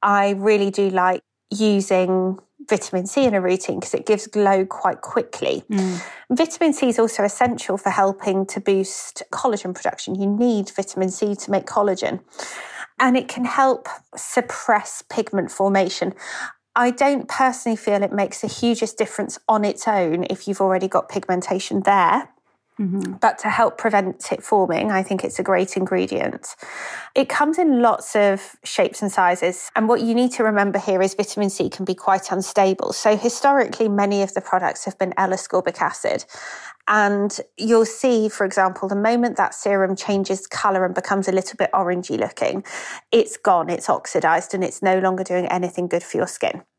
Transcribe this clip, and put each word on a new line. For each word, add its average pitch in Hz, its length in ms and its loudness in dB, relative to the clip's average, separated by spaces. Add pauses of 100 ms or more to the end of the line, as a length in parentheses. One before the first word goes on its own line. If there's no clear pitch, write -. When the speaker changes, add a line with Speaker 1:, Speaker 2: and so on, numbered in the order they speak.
Speaker 1:
I 202 300 4
really 202 400 2
do 196 180 0
like 185 320 2 (280)
using 190 880 2 (300)
vitamin 185 360 -2
C 277 180 0
in 240 100 4
a 196 60 2
routine 185 400 -2
'cause - 140 -8
it - 120 -4
gives 208 220 0
glow 196 380 2
quite - 340 -2
quickly. - 720 -4
Speaker 2:
Mm. 185 300 -2 (300)
Speaker 1:
Vitamin 320 420 2
C 262 160 2
is 233 100 0
also 226 240 2
essential 233 540 0
for 202 140 -2
helping 196 560 0
to 202 120 -6
boost - 720 -2
collagen 190 420 -2
production. - 420 -6
You 196 120 0
need 208 480 0
vitamin 190 340 -2
C 202 260 -2
to - 160 -8
make 196 140 0
collagen. 196 540 -2 (800)
And 254 160 4
it - 140 0
can 247 160 -6
help 269 420 2 (300)
suppress - 920 -2
pigment 202 420 -2
formation. 190 640 0 (640)
I 240 160 4
don't 285 360 2
personally 247 500 0
feel 202 260 0
it 190 80 -2
makes 202 300 -2
the 214 60 -4
hugest 233 500 -2
difference - 500 -4
on 220 160 4
its - 240 -2
own 180 420 0
if - 180 -6
you've 202 140 -2
already 190 260 2
got - 220 0
pigmentation 190 720 -2
there. 196 460 4 (500)
Speaker 2:
Mm-hmm. 190 340 -2
Speaker 1:
But 196 260 0
to 214 100 -2
help 226 300 2
prevent 202 520 0
it - 120 -6
forming, 190 480 2
I 190 100 2
think 190 220 -2
it's - 160 -6
a 185 120 -2
great 190 240 0
ingredient. 185 800 -2 (600)
It 269 120 2
comes 294 300 0
in 294 240 4
lots - 340 2
of 202 480 2
shapes - 380 -2
and 196 100 0
sizes. 180 640 0
And 220 140 2
what 233 120 4
you 233 120 0
need 247 200 4
to 247 100 0
remember 202 340 2
here 196 240 2
is 190 140 2
vitamin 208 340 0
C 190 200 -2
can 190 160 -8
be 185 100 -2
quite 190 360 0
unstable. 190 600 0
So 214 240 2
historically, 240 720 2
many 202 320 2
of 196 140 -2
the 196 60 -2
products - 440 -2
have 190 140 -8
been 185 180 -2
L-ascorbic 185 640 -2
acid. - 440 -2 (640)
And 202 480 2 (220)
you'll 226 280 6 (180)
see, 226 260 4
for 208 160 -2
example, 190 420 0
the 196 80 -2 (140)
moment 240 280 2
that - 180 0
serum 190 400 2
changes 196 500 -2
colour 190 400 0
and 180 80 -2
becomes 190 340 -2
a 190 40 -2
little 185 260 -2
bit - 160 0
orangey 180 460 -2
looking, - 440 -4 (480)
it's 226 260 4
gone, 175 340 2
it's - 180 -4
oxidised, 165 640 0
and 185 100 -2
it's - 200 -6
no 190 160 4
longer 185 240 0
doing 180 240 -2
anything 180 400 -2
good 170 160 -2
for - 140 -6
your 180 100 0
skin. - 340 -6 (180)